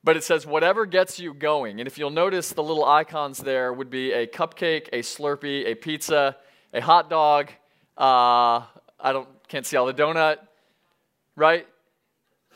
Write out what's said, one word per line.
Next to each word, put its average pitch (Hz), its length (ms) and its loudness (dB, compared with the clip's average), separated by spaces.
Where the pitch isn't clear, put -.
but 160 140 4
it 160 80 -6
says, 156 220 0
"Whatever 170 380 0
gets 185 360 0
you 165 120 -12
going." 139 480 -4
And 127 60 -10
if 135 100 -12
you'll 143 140 -6
notice, 175 400 -2
the 160 120 -4
little 151 220 -2
icons 147 540 0
there 131 340 -4
would 127 180 -12
be 131 220 -4
a 127 140 -2
cupcake, 165 680 -4
a 123 80 -4
Slurpee, 143 680 -6
a 113 80 -4
pizza, 147 640 -2
a 117 80 -4
hot 160 280 4
dog, 151 420 2
uh, 123 680 4
I 135 140 -2
don't, 131 160 -8
can't 139 180 -10
see 147 100 -4
all 127 100 2
the 131 80 -2
donut, 156 440 0
right? 160 320 2